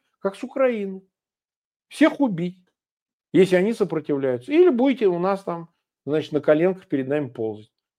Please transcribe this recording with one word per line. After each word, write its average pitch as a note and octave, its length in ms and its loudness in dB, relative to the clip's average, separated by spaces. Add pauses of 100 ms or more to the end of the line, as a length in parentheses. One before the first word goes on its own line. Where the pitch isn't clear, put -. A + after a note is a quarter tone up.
(200)
как G3 160 -6
с - 80 -18
Украиной. A3 600 -4 (840)
Всех D4+ 320 2
убить, F3+ 380 -4 (760)
если F3+ 240 4
они G3+ 160 0
сопротивляются. C#3+ 800 -4
Или F4+ 160 6
будете A#3+ 380 2
у F3 120 0
нас F#3+ 240 -2
там, E3+ 260 -10 (360)
значит, D3 280 -4
на C#3+ 80 -2
коленках F3 460 2
перед C3+ 200 -4
нами C#3+ 220 -4
ползать. A2 420 -8 (280)